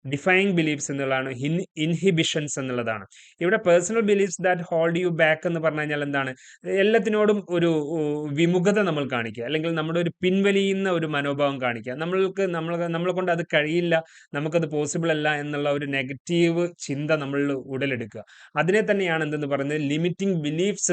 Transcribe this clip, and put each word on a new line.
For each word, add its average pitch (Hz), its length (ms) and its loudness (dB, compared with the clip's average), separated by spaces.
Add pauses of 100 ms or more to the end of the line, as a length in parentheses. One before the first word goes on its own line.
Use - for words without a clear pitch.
(120)
ഡിഫൈനിങ് 185 460 2
ബിലീഫ്സ് 151 340 -2
എന്നുള്ളതാണോ, 135 400 -2 (140)
ഇൻ-, 160 200 0 (200)
ഇൻഹിബിഷൻസ് 165 760 0
എന്നുള്ളതാണ്? 113 440 -4 (380)
ഇവിടെ 190 240 2
personal 180 420 4
beliefs 196 360 2
that 180 140 2 (100)
hold 170 340 2
you 175 80 2 (100)
back 156 180 4 (100)
എന്ന് 170 140 -2
പറഞ്ഞു 151 200 0
കഴിഞ്ഞാൽ 147 240 -2
എന്താണ്? 139 260 -2 (500)
എല്ലാത്തിനോടും 214 560 4 (160)
ഒരു, 170 160 4 (240)
ഉ, - 20 -2 (420)
വിമുഖത 180 500 4
നമ്മൾ 147 260 -2
കാണിക്കുക, 113 320 -4
അല്ലെങ്കിൽ 160 320 -2
നമ്മുടെ 165 240 -2
ഒരു 170 100 -2 (120)
പിൻവലിയുന്ന 196 720 2
ഒരു 160 180 -2
മനോഭാവം 139 500 0
കാണിക്കുക, 120 380 -4
നമ്മൾക്ക്, 190 420 0 (120)
നമ്മൾ, 165 180 -4 (220)
നമ്മളെ 175 220 0
കൊണ്ട് 180 160 2
അത് 170 80 -2 (120)
കഴിയില്ല, 165 380 2 (440)
നമുക്കത് 156 380 0
പോസിബിൾ 160 400 0
അല്ല 151 180 0 (100)
എന്നുള്ള 147 360 -2
ഒരു 143 180 -6
നെഗറ്റീവ് 170 720 0 (180)
ചിന്ത 147 260 -2 (120)
നമ്മളിൽ 143 280 -2 (220)
ഉടലെടുക്കുക, 120 500 -4 (380)
അതിനെ 190 300 2
തന്നെയാണ് 175 360 2
എന്തെന്ന് 147 280 -2
പറയുന്നത്? 143 260 -2 (120)
ലിമിറ്റിംഗ് 175 520 0
ബിലീഫ്സ് 175 480 -2